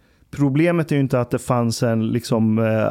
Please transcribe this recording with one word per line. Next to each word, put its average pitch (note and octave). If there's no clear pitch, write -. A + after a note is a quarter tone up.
Problemet D#3
är D3+
ju C#3+
inte B2+
att A#2+
det B2+
fanns A#2+
en, A2+
liksom, A2+
eh, A2